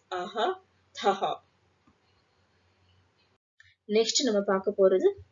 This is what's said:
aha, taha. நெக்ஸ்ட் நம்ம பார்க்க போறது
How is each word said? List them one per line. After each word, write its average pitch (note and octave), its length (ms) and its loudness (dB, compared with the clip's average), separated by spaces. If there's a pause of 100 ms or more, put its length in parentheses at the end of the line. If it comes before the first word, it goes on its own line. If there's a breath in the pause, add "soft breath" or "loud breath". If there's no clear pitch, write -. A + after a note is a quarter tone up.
(140)
aha, F3+ 200 -10 (600)
taha. G3 260 0 (2750 soft breath)
நெக்ஸ்ட் A3 360 0
நம்ம G#3+ 200 0
பார்க்க F#3+ 280 -2
போறது G3 360 4 (240)